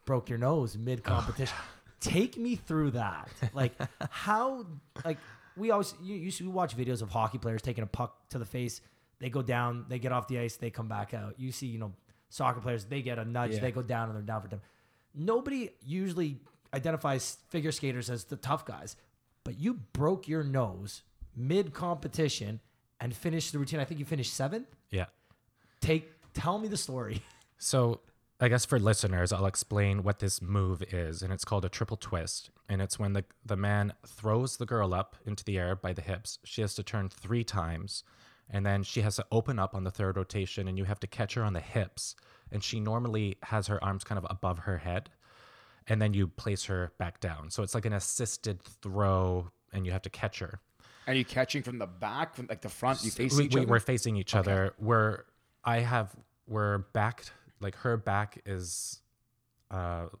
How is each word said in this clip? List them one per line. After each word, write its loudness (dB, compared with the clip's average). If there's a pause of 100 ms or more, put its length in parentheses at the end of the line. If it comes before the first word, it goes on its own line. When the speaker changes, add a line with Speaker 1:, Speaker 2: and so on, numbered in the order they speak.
Speaker 1:
broke 2
your -2
nose 2
mid-competition. 0
Speaker 2:
Oh. -10 (360)
Speaker 1:
Take 2
me 0
through 2
that. -2 (260)
Like, 2 (220)
Speaker 2:
<laughs> -6
Speaker 1:
how, 0 (380)
like, -2 (400)
we 2
always, 2
you, -8
you -4
see, -6
we -4
watch 0
videos 0
of -6
hockey 0
players -2
taking -2
a -2
puck -6
to -6
the -4
face. -4 (380)
They -6
go 0
down, 0
they -4
get -2
off 0
the -2
ice, -2
they -6
come -6
back -4
out. -6
You -6
see, -8
you -6
know, -6 (360)
soccer 0
players, -2
they -4
get -4
a -4
nudge, 0
Speaker 3:
Yeah. 0
Speaker 1:
they 0
go -2
down, -2
and -6
they're -6
down -4
for -12
ten. -8 (540)
Nobody 0 (140)
usually -2 (340)
identifies 0 (100)
figure 0
skaters -2
as -4
the -8
tough -2
guys, -12 (480)
but -6
you 0 (180)
broke 2
your 0
nose -2 (340)
mid-competition 0 (400)
and -4
finished -2
the -2
routine. -2
I 0
think -4
you -4
finished -2
seventh? -2 (240)
Speaker 2:
Yeah. 0 (760)
Speaker 1:
Take, 2 (240)
tell 0
me -4
the -2
story. -4
<laughs> -20 (280)
Speaker 2:
So 4 (380)
I 6
guess 6
for 4
listeners, 4
I'll 2
explain 2
what 2
this 0
move 2 (120)
is, -2
and -2
it's -4
called 2
a 0
triple -2
twist. -4 (180)
And 2
it's -2
when 0
the, 2 (200)
the 0
man 2 (120)
throws 0
the -4
girl 2
up -2 (100)
into -4
the 0
air 2
by -2
the -4
hips. -6
She -6
has 0
to -4
turn -2
three -2
times, -4 (440)
and 0
then 4
she -2
has 2
to -4
open 2
up 0
on -2
the -2
third 0
rotation, -2
and -2
you 0
have -2
to -6
catch -4
her 0
on 2
the -2
hips. -4 (380)
And -4
she -4
normally 0
has 0
her 0
arms -2
kind -2
of -4
above -2
her 0
head, -2 (800)
and 4
then 4
you 6
place -2
her 0
back -6
down. -6
So -2
it's -4
like 0
an 2
assisted -2
throw, 2 (220)
and -2
you 0
have 0
to -8
catch -2
her. -8 (480)
Speaker 3:
Are 2
you 4
catching 0
from -6
the -2
back, -4
from, -8
like, -6
the -8
front? 0
You 0
Speaker 2:
S-, -2
Speaker 3:
face 2
Speaker 2:
we, 8
Speaker 3:
each 2
Speaker 2:
we, 6
Speaker 3:
other? 2
Speaker 2:
we're 8
facing 2
each 2
Speaker 3:
Okay. 8 (100)
Speaker 2:
other. 4
We're, 4 (400)
I 4
have, 0 (320)
we're 2
back, 0 (360)
like, -2
her 2
back 0
is, -6 (720)
uh, -2 (160)